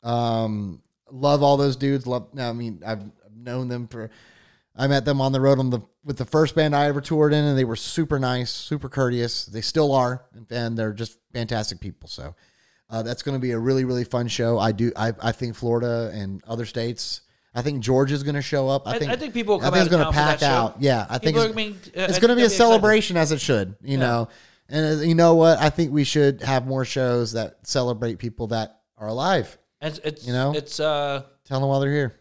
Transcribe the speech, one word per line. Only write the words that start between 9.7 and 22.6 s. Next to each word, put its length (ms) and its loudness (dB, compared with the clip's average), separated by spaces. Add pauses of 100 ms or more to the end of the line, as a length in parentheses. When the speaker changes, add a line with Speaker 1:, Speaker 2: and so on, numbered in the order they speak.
Speaker 1:
are, 320 0 (240)
and 260 -4
they're 160 -2
just 240 -10 (160)
fantastic 480 -6
people. 300 -14
So, 240 -14 (560)
uh, 120 -4
that's 200 -8
gonna 160 -4
be 140 -2
a 60 -2
really, 280 2
really 180 -2
fun 240 -4
show. 300 0
I 140 2
do, 220 -2
I, 280 -2
I 100 0
think 240 -8
Florida 560 -2
and 340 -8
other 200 -6
states, 560 -8 (300)
I 100 -4
think 200 -4
Georgia's 400 2
gonna 200 -4
show 260 -2
up. 180 -2
I 60 -4
Speaker 2:
I, 60 -4
Speaker 1:
think, 120 -4
Speaker 2:
I 60 -2
think 180 -8
people 220 0
will 60 -4
Speaker 1:
I 80 0
Speaker 2:
come 40 2
Speaker 1:
think 60 4
Speaker 2:
out 60 4
Speaker 1:
it's 80 2
Speaker 2:
of 60 6
Speaker 1:
gonna 40 2
Speaker 2:
town 80 0
for 60 2
that 120 4
Speaker 1:
pack 100 0
Speaker 2:
show. 60 2
Speaker 1:
out. 360 2
Yeah, 260 2
I 100 -4
think 180 0
Speaker 2:
People 60 4
Speaker 1:
it's, 100 0
Speaker 2:
are 40 -10
being, 160 -4
uh, 60 -18
Speaker 1:
it's 100 -20
Speaker 2:
I 80 -20
Speaker 1:
gonna 140 0
Speaker 2:
think 100 0
Speaker 1:
be 0 -
a 80 8
Speaker 2:
they'll 80 4
be 80 6
excited. 120 4
Speaker 1:
celebration 600 6